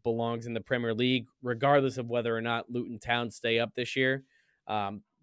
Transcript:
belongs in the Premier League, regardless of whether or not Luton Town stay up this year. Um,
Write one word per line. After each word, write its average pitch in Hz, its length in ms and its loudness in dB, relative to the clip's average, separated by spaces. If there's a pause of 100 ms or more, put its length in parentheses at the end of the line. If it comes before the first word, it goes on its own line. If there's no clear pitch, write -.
belongs 117 440 0
in 120 60 -6
the 113 60 -4
Premier 120 340 -2
League, 123 340 2 (140)
regardless 131 560 2
of 117 120 -6
whether 117 260 0
or 113 60 -2
not 117 280 -2
Luton 120 300 -6
Town 120 320 0
stay 117 260 0
up 117 160 0
this 123 220 -4
year. 131 300 2 (420)
Um, 101 360 -4 (200)